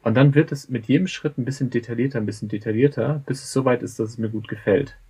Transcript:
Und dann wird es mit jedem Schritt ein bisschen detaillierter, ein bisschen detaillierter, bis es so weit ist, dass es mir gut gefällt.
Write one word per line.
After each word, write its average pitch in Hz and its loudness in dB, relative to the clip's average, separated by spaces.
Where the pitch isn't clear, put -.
Und 113 0
dann 139 8
wird 151 4
es 139 -10
mit 113 -4
jedem 170 4
Schritt - -6
ein 123 -4
bisschen 135 -4
detaillierter, 120 -2
ein 107 -2
bisschen 104 -8
detaillierter, 120 0
bis - -6
es - -14
so 131 0
weit 123 2
ist, - -10
dass 110 -2
es 110 -14
mir 113 -2
gut 107 -6
gefällt. - 0